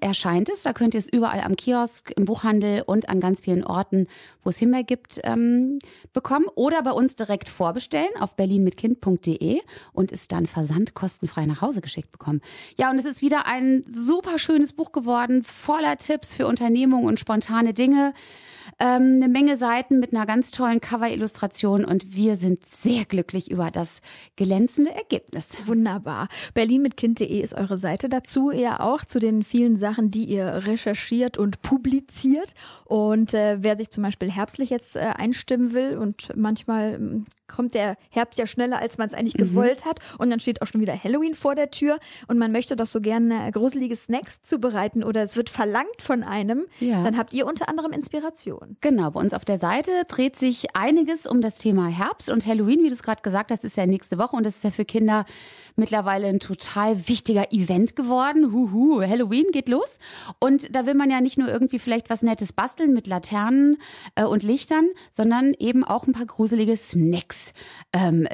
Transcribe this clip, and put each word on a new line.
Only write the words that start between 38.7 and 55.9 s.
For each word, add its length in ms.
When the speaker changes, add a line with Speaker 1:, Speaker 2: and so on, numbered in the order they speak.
Speaker 2:
als 180
man's 180
eigentlich 220
Speaker 1:
Mhm. 140
Speaker 2:
gewollt 340
hat. 160
Und 120
dann 100
steht 220
auch 40
schon 140
wieder 160
Halloween 380
vor 200
der 160
Tür. 280
Und 120
man 120
möchte 260
doch 100
so 140
gerne 520
gruselige 420
Snacks 480
zubereiten 600
oder 180
es 140
wird 140
verlangt 500
von 220
einem. 420
Speaker 1:
Ja. 240
Speaker 2:
Dann 140
habt 160
ihr 120
unter 220
anderem 240
Inspiration. 880
Speaker 1:
Genau, 300
bei 100
uns 140
auf 100
der 140
Seite 320
dreht 280
sich 380
einiges 520
um 160
das 140
Thema 320
Herbst 420
und 160
Halloween, 360
wie 60
du 60
es 80
gerade 200
gesagt 280
hast, 140
ist 120
ja 100
nächste 320
Woche 160
und 100
das 120
ist 80
ja 60
für 140
Kinder 420
mittlerweile 520